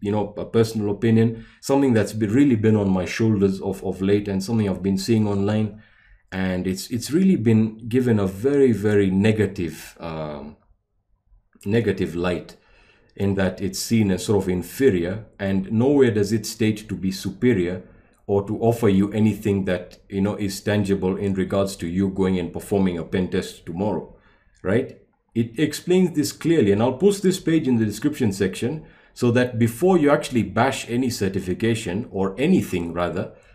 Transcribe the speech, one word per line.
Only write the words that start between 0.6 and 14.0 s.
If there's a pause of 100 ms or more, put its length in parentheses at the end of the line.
opinion, (140)
something
that's
be-,
really
been
on
my
shoulders
of,
of
late,
and
something
I've
been
seeing
online. (500)
And
it's,
it's
really
been
given
a
very,
very
negative,
um, (1080)
negative
light, (600)
in
that
it's
seen